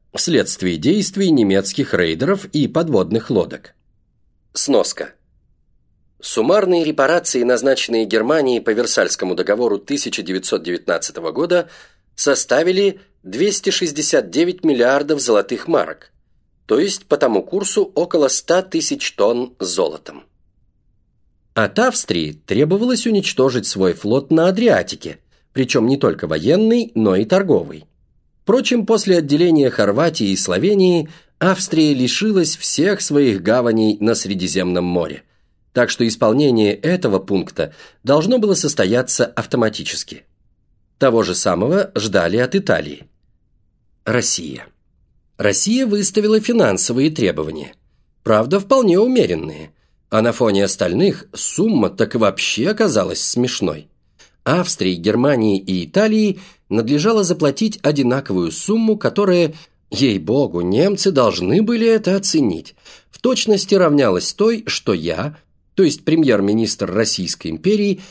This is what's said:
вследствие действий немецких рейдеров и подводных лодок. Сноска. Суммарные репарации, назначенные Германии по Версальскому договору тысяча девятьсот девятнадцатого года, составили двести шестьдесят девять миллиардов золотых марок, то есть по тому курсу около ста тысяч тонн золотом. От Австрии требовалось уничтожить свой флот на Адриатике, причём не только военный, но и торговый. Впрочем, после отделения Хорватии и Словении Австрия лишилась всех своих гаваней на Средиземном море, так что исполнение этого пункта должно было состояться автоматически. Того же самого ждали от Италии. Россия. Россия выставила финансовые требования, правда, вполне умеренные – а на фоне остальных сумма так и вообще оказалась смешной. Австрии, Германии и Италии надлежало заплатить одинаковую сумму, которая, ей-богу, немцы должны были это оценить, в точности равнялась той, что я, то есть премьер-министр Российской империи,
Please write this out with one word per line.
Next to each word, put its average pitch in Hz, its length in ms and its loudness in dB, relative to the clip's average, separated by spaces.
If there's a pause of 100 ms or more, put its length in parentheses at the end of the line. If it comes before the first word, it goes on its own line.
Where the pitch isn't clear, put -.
(160)
вследствие 98 600 -2
действий 190 520 0
немецких 107 640 0
рейдеров 90 520 -2
и 143 220 -2
подводных 113 600 -2
лодок. - 460 -4 (800)
Сноска. - 600 -2 (1080)
Суммарные 175 640 2
репарации, 151 600 0
назначенные 120 640 0
Германии 123 540 0
по - 120 -2
Версальскому 104 640 0
договору 101 420 0
тысяча 107 460 -6
девятьсот 92 400 -4
девятнадцатого 85 680 -6
года, 170 380 -2 (460)
составили 180 840 0 (220)
двести 185 480 -2
шестьдесят 147 640 -2
девять 175 320 0
миллиардов 143 580 2
золотых 110 460 0
марок, 101 440 -2 (540)
то 110 140 2
есть 196 260 -2
по 147 120 0
тому 113 260 2
курсу 196 500 -2
около 156 340 0
ста 180 360 0
тысяч - 500 -6
тонн 120 460 -2
золотом. 80 640 -6 (1300)
От 107 220 0
Австрии 104 540 -2 (160)
требовалось 190 580 0
уничтожить 135 640 0
свой 95 260 0
флот 123 380 -2
на 160 160 4
Адриатике, 147 720 0 (340)
причём 127 320 0
не 135 120 2
только 87 280 0
военный, 175 720 2
но 104 200 2
и 107 100 2
торговый. 110 600 0 (560)
Впрочем, 233 460 0
после 202 300 2
отделения 151 520 4
Хорватии 113 600 0
и 95 60 0
Словении 170 720 2 (300)
Австрия 160 540 2
лишилась 165 640 0
всех 185 440 -2
своих 127 420 2
гаваней 110 560 2
на 110 160 2
Средиземном 90 680 -2
море, 85 380 -4 (520)
так 120 180 2
что 117 160 0
исполнение 113 640 2
этого 147 460 0
пункта 82 560 -4 (280)
должно 160 360 2
было 202 160 2
состояться 120 680 0
автоматически. - 1000 -4 (760)
Того 117 240 4
же 90 140 -2
самого 107 580 0
ждали 98 440 0
от 127 180 0
Италии. 78 480 -2 (1000)
Россия. 90 600 -4 (720)
Россия 226 480 0
выставила 208 540 0
финансовые 147 720 0
требования, 78 600 -4 (500)
правда, 117 360 2
вполне 196 400 2
умеренные – 87 720 0 (380)
а 110 120 2
на 117 100 2
фоне 104 320 2
остальных 98 720 -2
сумма 165 560 0
так - 240 -2
и 120 60 -2
вообще 107 500 0
оказалась 117 500 0
смешной. 87 680 -4 (560)
Австрии, 139 500 0
Германии 107 640 0
и 92 260 -4
Италии 196 540 0 (300)
надлежало 147 540 0
заплатить 170 580 -2
одинаковую 127 680 0
сумму, 220 440 0
которая, 175 600 0 (340)
ей-богу, 104 720 0
немцы 165 480 0
должны 117 540 2
были 226 240 0
это 220 280 2
оценить, 135 600 -2 (340)
в - 100 -20
точности 196 540 0
равнялась 143 600 2
той, 220 340 0
что - 260 -4
я, 85 420 -6 (380)
то - 80 0
есть 160 240 0
премьер-министр 110 840 2
Российской 95 560 -4
империи, 196 640 -2